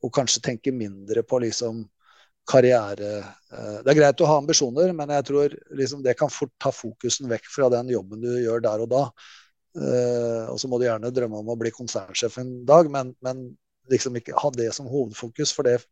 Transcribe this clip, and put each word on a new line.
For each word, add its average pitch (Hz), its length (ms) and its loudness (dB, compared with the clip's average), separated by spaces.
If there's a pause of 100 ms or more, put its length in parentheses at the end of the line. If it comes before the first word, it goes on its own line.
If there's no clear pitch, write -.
og 123 100 -6
kanskje 120 320 0
tenke 127 280 -4
mindre 107 500 -4
på, 127 220 0
liksom, 113 400 -6 (640)
karriere. 104 680 4 (340)
Eh, 110 300 -10
det 135 100 4
er 151 80 6
greit 143 200 6
å 151 100 6
ha 151 100 6
ambisjoner, 151 560 2
men 147 160 -4
jeg 143 160 0
tror, 143 280 2 (200)
liksom, 139 260 -4
det 123 140 4
kan 143 160 0
fort - 260 -6
ta 139 140 0
fokusen 120 560 -6
vekk 113 240 -6
fra 135 160 2
den 123 240 0
jobben 107 280 -4
du 120 200 -4
gjør 117 240 -2
der 107 160 0
og 117 80 -4
da. 127 160 2 (720)
Eh, 120 720 0
og 123 120 -8
så 131 80 -6
må 123 120 0
du 123 80 2
gjerne 113 240 -2
drømme 110 320 -4
om 113 80 -6
å 117 80 -6
bli 113 100 -2
konsernsjef 113 680 -6
en 127 240 -12
dag, 151 260 8
men, 131 300 -6
men 127 360 -8 (320)
liksom 127 300 0
ikke - 160 -12
ha - 160 2
det 117 240 -4
som 139 160 -12
hovedfokus, 120 640 -4
for - 80 -6
det 123 160 2 (140)